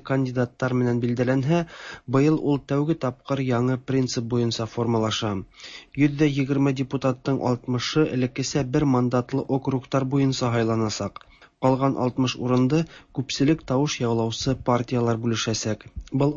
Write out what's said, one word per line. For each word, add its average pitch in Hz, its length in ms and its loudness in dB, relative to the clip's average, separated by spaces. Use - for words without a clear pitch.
кандидаттар 127 680 0
менән 120 240 0
билдәләнһә, 131 640 0
быйыл 143 320 4
ул 139 240 0
тәүге 147 460 -2
тапҡыр 135 420 -4
яңы 127 320 0
принцип 127 480 -2
буйынса 117 480 0
формалаша. 110 580 0
Йөҙ 143 240 2
дә 151 80 6
егерме 139 480 0
депутаттың 131 640 -2
алтмышы 123 720 0
элеккесә 127 500 -2
бер 143 220 0
мандатлы 127 560 2
округтар 135 640 -2
буйынса 131 480 0
һайланасаҡ. 113 720 -2
Ҡалған 131 300 2
алтмыш 123 320 0
урынды 127 460 2
күпселек 139 480 0
тауыш 139 380 0
яулаусы 117 560 -2
партиялар 120 480 0
бүлешәсәк. 110 720 -4
Был 143 260 2